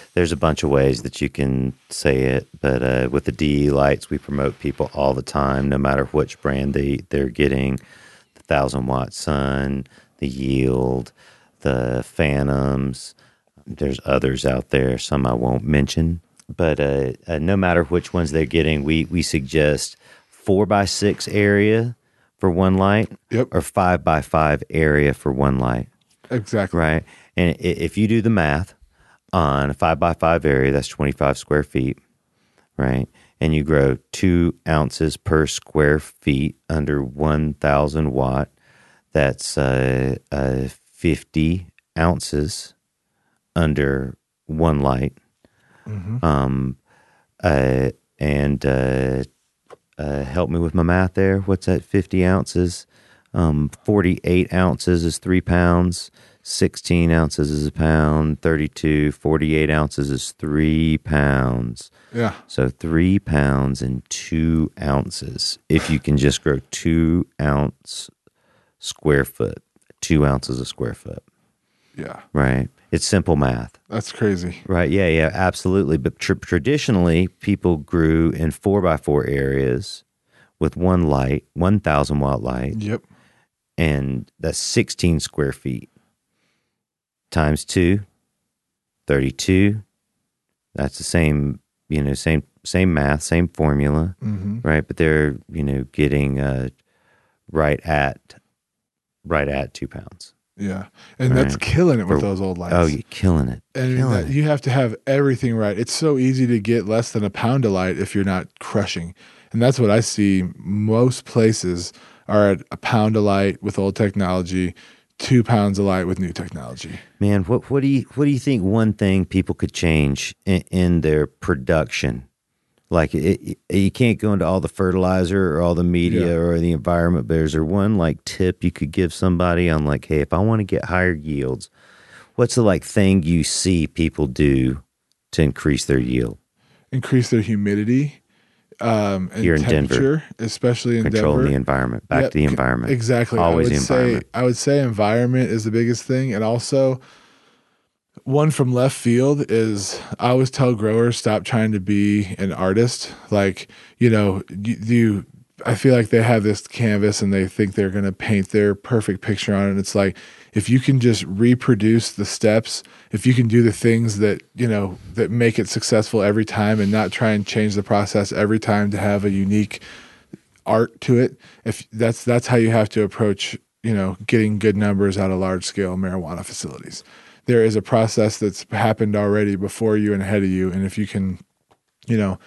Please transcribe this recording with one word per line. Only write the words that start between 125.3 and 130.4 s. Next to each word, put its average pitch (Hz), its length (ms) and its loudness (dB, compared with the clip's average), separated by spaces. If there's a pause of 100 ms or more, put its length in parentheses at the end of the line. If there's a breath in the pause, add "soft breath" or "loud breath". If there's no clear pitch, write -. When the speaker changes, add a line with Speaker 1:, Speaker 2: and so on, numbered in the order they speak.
Speaker 1:
or 85 60 0
all 87 120 2
the 87 100 0
media 87 440 0
Speaker 2:
Yeah. 85 60 0
Speaker 1:
or 85 260 0
the 85 140 0
environment, 85 540 0
but 82 100 0
is 78 160 0
there 78 120 0
one, 101 320 0
like, 82 280 -2
tip - 380 -4
you 90 60 0
could 76 220 -6
give 90 220 -2
somebody 87 560 0
on, 76 160 0
like, 71 200 -2
"Hey, 76 140 0
if 71 140 -2
I 85 60 0
wanna 107 260 0